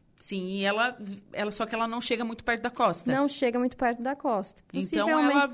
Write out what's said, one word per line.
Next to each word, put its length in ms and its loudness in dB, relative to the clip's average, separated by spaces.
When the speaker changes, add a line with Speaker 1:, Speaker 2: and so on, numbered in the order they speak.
Speaker 1:
Sim, 440 -6
e 40 0
ela, 320 0
ela, 160 -2
só 160 -4
que 80 -8
ela 140 0
não 120 -4
chega 240 -2
muito 200 -8
perto 180 -2
da 80 -2
costa. 420 0
Speaker 2:
Não 160 4
chega 300 0
muito 180 0
perto 280 0
da 120 -2
costa. 460 -2
Speaker 1:
Então, 360 0
Speaker 2:
Possivelmente 260 4
Speaker 1:
ela, 200 4